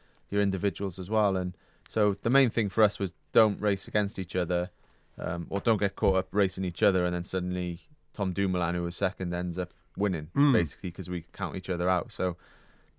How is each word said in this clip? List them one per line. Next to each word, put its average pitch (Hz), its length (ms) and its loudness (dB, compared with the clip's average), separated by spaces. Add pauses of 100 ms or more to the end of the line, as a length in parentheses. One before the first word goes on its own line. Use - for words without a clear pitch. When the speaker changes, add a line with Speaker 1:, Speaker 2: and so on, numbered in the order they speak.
(300)
Speaker 1:
you're 101 140 0
individuals 98 560 -2
as 90 100 -8
well. 104 260 2
And 90 220 -2 (320)
so 104 320 2
the - 80 0
main 131 220 4
thing 107 180 0
for 110 140 4
us 104 160 2
was 95 140 -2 (180)
don't 110 300 4
race 101 260 0
against 101 320 -2
each 95 160 -8
other, 87 340 0 (480)
um, 87 320 -6
or 98 100 -4
don't 110 200 2
get 101 160 0
caught 98 200 2
up 92 160 0
racing 98 320 2
each 90 200 -2
other, 92 220 4
and 87 100 0
then 87 80 -4
suddenly 90 580 -4 (320)
Tom 95 200 -4
Dumoulin, 90 420 0
who 87 80 -2
was 87 120 -4
second, 90 380 -2
ends 87 240 -4
up 90 160 -4 (240)
winning, 87 380 -2
Speaker 2:
Mm. 139 180 4
Speaker 1:
basically, 90 380 -2
'cause 87 180 -10
we 87 240 -6
count 87 220 -6
each 92 140 -8
other 87 200 0
out. 92 220 0
So 92 260 -2 (600)